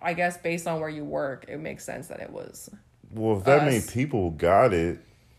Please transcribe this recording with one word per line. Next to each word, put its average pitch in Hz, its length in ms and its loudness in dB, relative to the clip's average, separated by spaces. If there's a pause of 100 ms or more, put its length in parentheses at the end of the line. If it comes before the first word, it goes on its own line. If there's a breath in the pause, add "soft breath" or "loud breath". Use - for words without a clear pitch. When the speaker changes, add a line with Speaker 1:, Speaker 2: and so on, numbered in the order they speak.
Speaker 1:
I 175 140 -2
guess 175 220 0
based 170 320 -4
on 165 120 -2
where 156 80 -4
you 151 160 -8
work, 147 440 -6
it 147 100 -10
makes 156 260 -10
sense - 220 -12
that - 140 -12
it - 100 -12
was - 400 -14 (400)
Speaker 2:
Well, 110 280 0
if 98 60 -6
that 143 200 6
many 127 140 2
Speaker 1:
us. - 140 -4
Speaker 2:
people 117 380 0
got 92 420 6
it, 85 280 0 (380 soft breath)